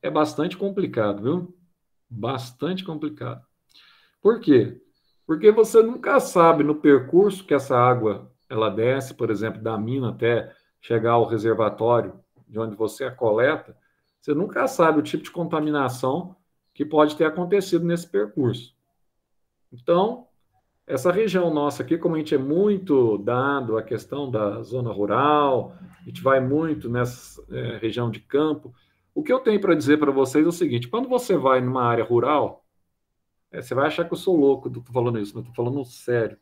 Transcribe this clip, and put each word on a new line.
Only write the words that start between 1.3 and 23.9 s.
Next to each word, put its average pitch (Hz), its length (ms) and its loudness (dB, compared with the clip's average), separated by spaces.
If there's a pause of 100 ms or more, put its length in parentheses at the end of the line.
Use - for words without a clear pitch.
Bastante 131 760 -8
complicado. 147 640 -12 (800)
Por 220 140 4
quê? 123 420 4 (420)
Porque 208 280 4
você 220 320 6
nunca 247 360 0
sabe 165 440 4
no 147 100 2
percurso 151 720 4
que - 80 -2
essa 131 240 0
água, 110 540 2 (180)
ela 110 200 0
desce, 123 440 -2
por 113 160 -4
exemplo, 107 320 -4
da 110 160 -4
mina 120 320 -4
até 117 420 0 (300)
chegar 117 300 0
ao 117 160 4
reservatório, 110 920 0 (280)
de 107 100 -14
onde 110 180 -6
você 110 280 -6
a 127 80 -6
coleta, 123 680 -2 (420)
você 151 140 -2
nunca 143 340 -2
sabe 160 300 2
o 151 60 2
tipo - 200 -6
de - 60 -14
contaminação 151 1080 -4 (380)
que - 100 -4
pode 151 320 2
ter 165 100 2
acontecido 175 600 -2
nesse 170 240 -4
percurso. - 680 -4 (960)
Então, 185 560 0 (600)
essa 135 240 0
região 180 420 0
nossa 147 300 -2
aqui, 147 120 -2
como 170 200 -2
a - 20 -2
gente 151 160 -4
é 139 60 4
muito 147 800 2
dado 123 580 -2
à 110 60 -4
questão 131 480 -8